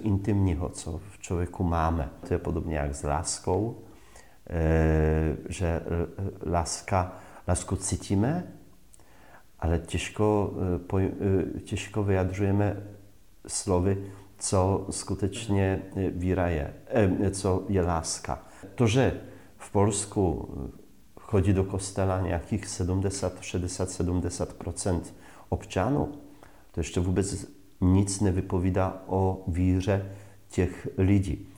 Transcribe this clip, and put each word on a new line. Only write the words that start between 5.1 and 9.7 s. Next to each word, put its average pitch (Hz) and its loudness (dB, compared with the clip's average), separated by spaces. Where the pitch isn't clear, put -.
že - -4
l-, 85 -2
láska, 90 0
lásku 92 0
cítíme, 107 0
ale 82 2